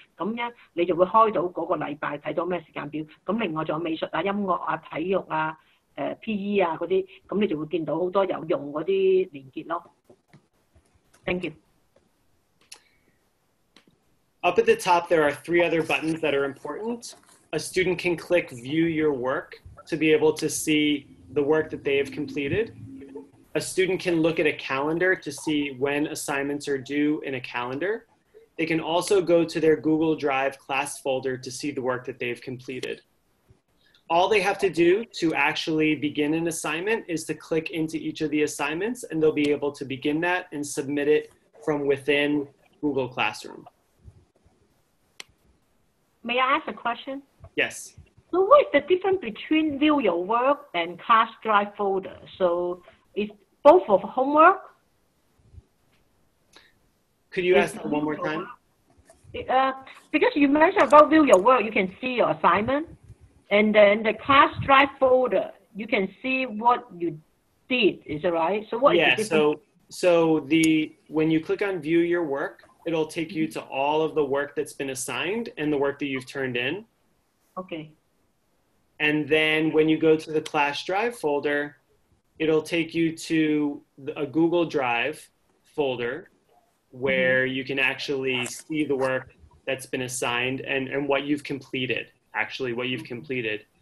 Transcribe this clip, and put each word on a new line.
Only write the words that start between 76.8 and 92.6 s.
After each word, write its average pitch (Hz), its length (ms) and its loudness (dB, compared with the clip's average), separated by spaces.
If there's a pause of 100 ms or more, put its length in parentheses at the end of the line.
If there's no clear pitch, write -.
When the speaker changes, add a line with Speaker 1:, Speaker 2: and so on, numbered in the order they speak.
Speaker 1:
Okay. 165 340 -12 (1080)
Speaker 2:
And 151 300 0
then 156 420 2
when 156 160 4
you 156 100 2
go 160 200 4
to 160 140 -8
the 156 100 -2
Class 143 420 -2
Drive 220 340 -4
folder, 147 600 -2 (600)
it'll 156 220 2
take 165 320 -4
you 165 220 0
to 151 640 0 (160)
the, 143 220 -10
a 147 60 -4
Google 165 400 2
Drive 131 600 -2 (380)
folder 131 680 -6 (600)
where 131 540 0
Speaker 1:
Mm-hmm. 131 100 -4
Speaker 2:
you 131 80 -6
can 135 160 -4
actually 131 640 -2
see 151 380 -6
the 139 120 0
work 131 400 -2 (300)
that's 131 200 -6
been 131 180 -6
assigned 127 580 -4
and, 135 280 -4
and 139 180 -4
what 139 180 0
you've 147 180 -2
completed, 123 680 -6 (220)
actually 113 380 -4